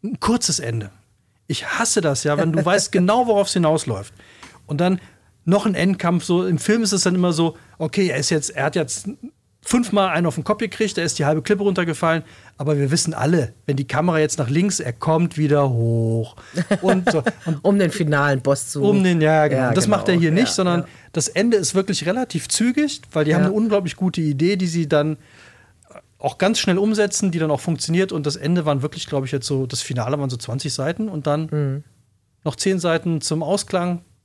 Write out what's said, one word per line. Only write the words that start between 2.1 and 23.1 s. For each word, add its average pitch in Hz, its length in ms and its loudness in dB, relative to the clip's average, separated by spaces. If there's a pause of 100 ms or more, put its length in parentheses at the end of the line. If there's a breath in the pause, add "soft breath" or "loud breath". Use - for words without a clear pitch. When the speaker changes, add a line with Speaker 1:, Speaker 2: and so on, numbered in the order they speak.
Speaker 1:
ja, 147 140 0
wenn 165 160 0
du 151 120 2
Speaker 2:
<laughs> - 0 -
Speaker 1:
weißt 190 260 2
genau, 208 360 2
worauf 202 200 2
es - 60 -6
hinausläuft. 156 600 0 (540 loud breath)
Und 147 120 -4
dann 180 200 2 (460 loud breath)
noch 196 200 4
ein 208 100 2
Endkampf. 175 480 0
So, 180 220 2
im 175 140 0
Film 226 240 2
ist 208 100 0
es 190 100 0
dann 180 120 2
immer 180 180 2
so, 160 240 0 (220 loud breath)
okay, 180 300 -2
er 147 80 -4
ist - 120 -2
jetzt, 156 220 -2
er 135 140 -2
hat 151 100 -2
jetzt 165 340 -4 (520)
fünfmal 202 480 2
einen 170 160 0
auf 156 100 0
den 151 100 -6
Kopf - 140 0
gekriegt, 214 380 -2
er 170 60 -2
ist - 160 -4
die 147 60 0
halbe 156 160 2
Klippe 202 220 0
runtergefallen. 165 600 0 (340 loud breath)
Aber 147 200 0
wir 139 140 0
wissen 160 220 0
alle, 151 400 0 (120)
wenn 139 100 -2
die 135 120 -4
Kamera 160 320 0
jetzt 156 200 0
nach 123 100 -2
links, 175 300 0
er 120 140 -6
kommt 160 440 0
wieder 147 320 2
hoch. 113 680 0 (460 loud breath)
Und 185 300 2
so, 160 120 0 (100)
Speaker 2:
<laughs> - 120 -14
Speaker 1:
und 160 180 -2
Speaker 2:
Um 202 160 4
den 175 120 2
finalen 143 500 2
Boss 139 280 0
zu 143 140 -4
Speaker 1:
um 196 200 4
den, 180 180 4
ja, 156 260 4
genau. - 160 0
Speaker 2:
Ja, 127 100 2
Speaker 1:
Das 190 140 2
macht 208 200 2
er 190 60 4
Speaker 2:
genau. 170 80 4
Speaker 1:
hier 165 100 4
nicht, 214 160 4
Speaker 2:
Ja, - 60 -2
Speaker 1:
sondern 175 280 2
Speaker 2:
ja. 170 60 -8 (240 loud breath)
Speaker 1:
das - 160 -2
Ende 220 300 2
ist 180 180 0
wirklich 190 300 -2
relativ 202 420 -4
zügig, 254 540 0 (100)